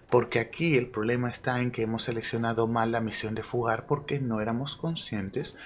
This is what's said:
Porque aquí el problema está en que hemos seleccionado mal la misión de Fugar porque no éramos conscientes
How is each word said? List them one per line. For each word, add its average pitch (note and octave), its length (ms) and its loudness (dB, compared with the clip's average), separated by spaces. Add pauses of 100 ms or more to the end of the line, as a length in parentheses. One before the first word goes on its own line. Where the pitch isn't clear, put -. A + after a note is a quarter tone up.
(100)
Porque A#2+ 280 6
aquí D#3 380 2
el B2 100 4
problema A#2+ 420 0
está B2 320 -2
en B2 120 0
que A#2 100 -2
hemos A2+ 220 0
seleccionado A#2 640 0
mal A2+ 240 2
la A#2 80 2
misión A2 340 -4
de A2 80 -4
Fugar A#2 440 -2
porque C#3+ 340 -2
no A2+ 200 0
éramos A#2 360 -2
conscientes A2 880 -4